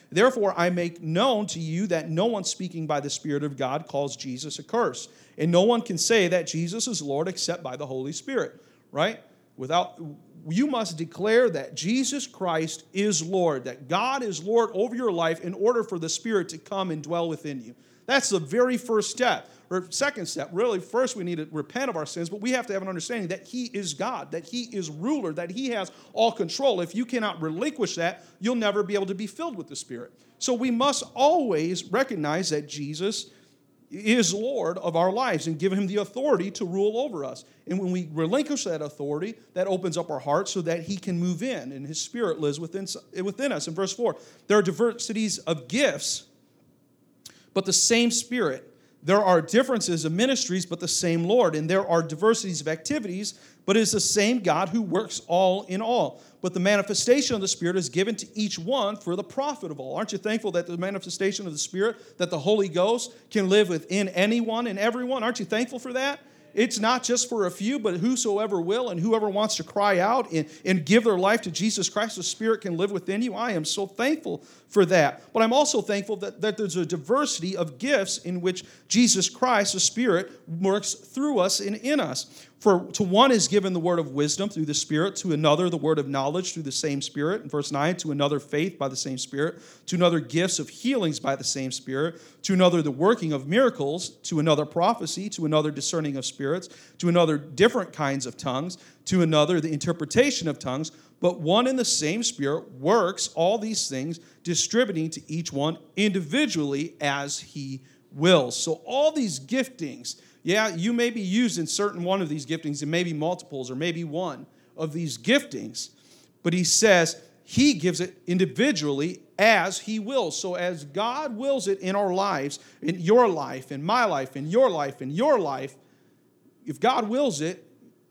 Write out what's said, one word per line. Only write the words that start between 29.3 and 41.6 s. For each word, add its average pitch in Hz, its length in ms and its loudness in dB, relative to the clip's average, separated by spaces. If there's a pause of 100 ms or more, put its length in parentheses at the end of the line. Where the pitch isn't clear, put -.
with 160 120 -12
the 143 80 -14
Spirit. - 360 -12 (280)
So 262 140 0
we 247 180 2
must 269 320 2 (100)
always 240 720 2
recognize 180 640 -2
that 147 180 -2
Jesus 151 600 -6 (600)
is 208 440 2
Lord 202 460 -2
of 165 160 -2
our 180 160 4
lives 214 360 0
and 160 100 -2
give 185 140 0
Him 196 160 0
the 202 100 -2
authority 202 540 0
to 214 140 -6
rule 196 320 0
over 233 260 -4
us. 123 220 -12 (220)
And 180 120 -2
when 185 120 -2
we 180 200 -4
relinquish 240 540 0
that 160 160 -4
authority, 151 540 -6 (180)
that 180 140 -2
opens 185 300 -2
up 170 120 -4
our 147 100 -4
hearts 147 320 0
so 190 120 -2
that 165 180 -2
He 180 160 -6
can 180 220 -4
move 175 240 -2
in 170 280 -6